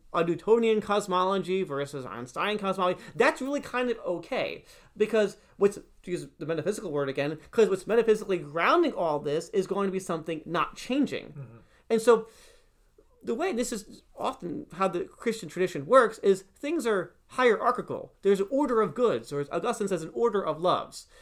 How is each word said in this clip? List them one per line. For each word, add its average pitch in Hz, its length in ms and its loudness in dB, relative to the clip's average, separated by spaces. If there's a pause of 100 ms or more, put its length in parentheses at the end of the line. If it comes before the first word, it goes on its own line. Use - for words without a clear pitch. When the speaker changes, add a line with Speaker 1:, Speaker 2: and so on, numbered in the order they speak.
(120)
Speaker 1:
a 170 100 2
Newtonian 214 600 2
cosmology 190 800 0
versus 139 420 -6
Einstein 123 540 -6
cosmology, 190 420 0 (160)
that's 285 240 4
really 277 220 -4
kind 247 280 -2
of 226 100 -4
okay. 170 680 -6 (320)
Because 214 400 4 (180)
what's, 202 200 4
to - 340 -16
use 151 160 -4 (120)
the 160 60 -10
metaphysical 165 480 -4
word 143 160 0
again, 143 300 -4 (120)
'cause 214 200 4
what's 190 160 -2
metaphysically 214 500 2
grounding 175 560 2
all 156 260 0
this 147 320 -2
is 190 160 0
going 196 220 -2
to 180 40 -4
be 185 60 -4
something 165 460 -6
not 160 320 -4
changing. 254 520 -2
Speaker 2:
Mm-hmm. 135 300 -16 (300)
Speaker 1:
And 220 140 2
so 226 260 6 (960)
the 226 100 -4
way, 349 180 -2
this 233 200 -2
is - 300 -12 (120)
often - 600 -6
how 190 140 0
the 170 160 -4
Christian 214 440 -6
tradition 170 380 -4
works, 233 320 6
is 196 260 2 (100)
things 294 320 -4
are 196 280 -2 (140)
hierarchical. 226 920 0
There's 196 200 4
an 196 100 -4
order 254 320 2
of 156 120 -2
goods, 170 380 0
or 143 80 -2
as 143 80 -6
Augustine 214 400 -2
says, 175 140 -2
an 160 100 -10
order 214 320 0
of 156 160 -4
loves. 165 460 0 (160)